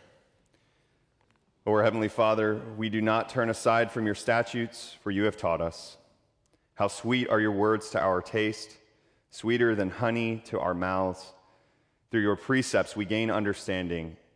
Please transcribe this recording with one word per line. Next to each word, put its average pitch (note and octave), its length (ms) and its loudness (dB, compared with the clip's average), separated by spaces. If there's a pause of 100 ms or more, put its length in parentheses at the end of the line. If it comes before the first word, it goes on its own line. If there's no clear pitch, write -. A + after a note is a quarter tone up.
(1700)
O G#2 80 2
our G#2+ 100 6
Heavenly A2 240 2
Father, A2 540 2 (160)
we A2 120 -2
do G#2+ 120 0
not A2 260 2
turn A#2+ 220 -2
aside A2+ 420 2
from A2+ 140 -4
your G#2 100 0
statutes, A#2 840 -2
for G#2 100 -4
you G2+ 140 2
have G#2 100 2
taught E2+ 240 0
us. - 380 -6 (800)
How G2+ 120 0
sweet B2 400 -2
are G#2+ 140 4
your G#2+ 100 4
words G#2 380 2
to G#2 100 -2
our F2+ 220 2
taste, A2 560 -4 (520)
sweeter A#2 460 2
than G2 140 0
honey A2+ 560 -2
to A2 160 -6
our F2+ 120 0
mouths. F#2 600 -2 (760)
Through A2+ 120 2
your G2+ 160 2
precepts B2+ 580 0
we G#2+ 80 -2
gain G#2+ 260 0
understanding, F#2 840 -4 (200)